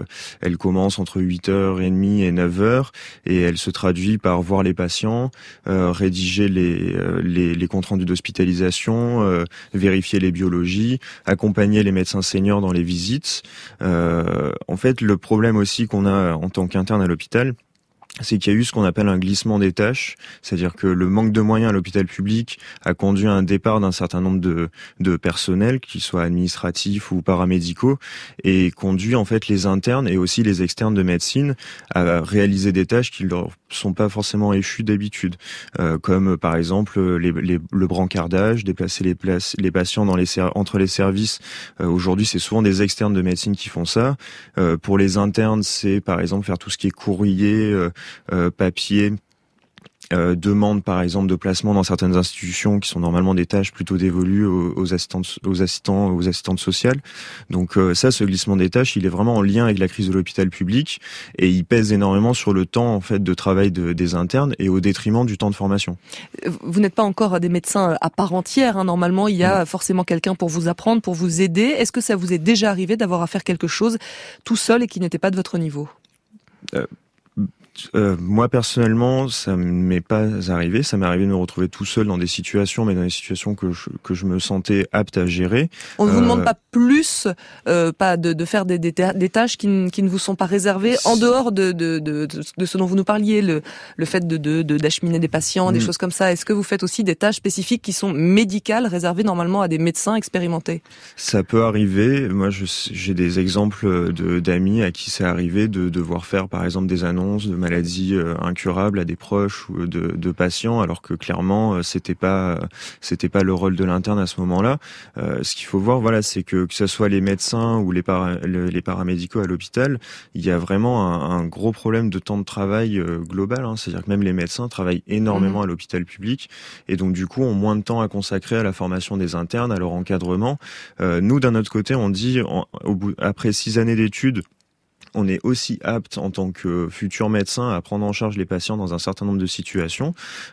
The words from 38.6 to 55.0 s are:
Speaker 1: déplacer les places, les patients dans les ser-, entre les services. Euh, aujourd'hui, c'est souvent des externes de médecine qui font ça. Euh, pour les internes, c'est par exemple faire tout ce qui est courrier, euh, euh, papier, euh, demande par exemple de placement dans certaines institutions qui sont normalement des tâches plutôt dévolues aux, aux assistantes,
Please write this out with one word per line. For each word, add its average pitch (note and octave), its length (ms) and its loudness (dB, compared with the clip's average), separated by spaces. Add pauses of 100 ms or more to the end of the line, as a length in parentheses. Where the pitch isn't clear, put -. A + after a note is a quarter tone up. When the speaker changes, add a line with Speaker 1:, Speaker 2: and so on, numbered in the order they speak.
Speaker 1:
déplacer F2+ 400 -4
les F#2 100 2
places, F2+ 460 -2
les F#2+ 100 2
patients F#2 380 0
dans F#2+ 80 2
les F2+ 100 4
ser-, F#2 300 0
entre G2+ 240 0
les F#2+ 80 4
services. G2 500 0 (440)
Euh, E2+ 40 0
aujourd'hui, F2+ 400 2
c'est G2 140 -2
souvent A2 240 0
des G2 180 4
externes G#2 320 0
de F#2+ 80 2
médecine F2+ 340 -2
qui - 140 -8
font F2 160 -6
ça. B2 300 2 (420)
Euh, E2+ 200 2
pour G2 200 0
les G2 200 4
internes, G#2+ 440 2
c'est G2 400 0
par F#2 180 0
exemple F#2 280 -2
faire F2+ 100 -2
tout - 140 -12
ce - 80 -6
qui - 80 0
est F#2 40 0
courrier, G#2 800 0
euh, F2 180 0 (400)
euh, F2+ 180 2
papier, G2+ 640 0 (1000)
euh, F2 200 2
demande G2+ 480 2
par F#2 200 0
exemple F#2 260 0
de F#2 80 2
placement G2 380 0
dans G2 100 4
certaines F2+ 320 0
institutions F2+ 640 0
qui G2 80 -4
sont F2+ 140 -4
normalement F2+ 340 2
des F2 100 2
tâches G2 280 0
plutôt F#2 240 -2
dévolues F#2 480 2
aux, F2+ 320 2
aux F#2 160 -2
assistantes, - 520 -4